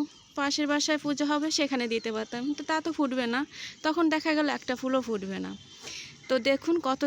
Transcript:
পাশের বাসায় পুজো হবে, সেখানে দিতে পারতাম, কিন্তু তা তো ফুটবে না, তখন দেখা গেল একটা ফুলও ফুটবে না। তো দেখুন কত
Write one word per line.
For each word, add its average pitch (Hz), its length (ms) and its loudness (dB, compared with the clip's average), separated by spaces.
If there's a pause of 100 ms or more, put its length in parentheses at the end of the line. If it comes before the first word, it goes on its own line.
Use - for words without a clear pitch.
(340)
পাশের 285 320 0
বাসায় 294 320 2
পুজো 196 280 0
হবে, 294 240 0
সেখানে 277 380 0
দিতে 226 240 -2
পারতাম, 226 320 -4
কিন্তু 294 200 -2
তা 320 160 0
তো 330 120 -4
ফুটবে 254 340 0
না, 240 140 0 (420)
তখন 311 260 2
দেখা 311 260 2
গেল 302 140 4
একটা 254 280 -2
ফুলও 262 260 2
ফুটবে 196 360 -4
না। 185 120 -6 (760)
তো 262 140 2
দেখুন 277 400 2
কত 262 260 0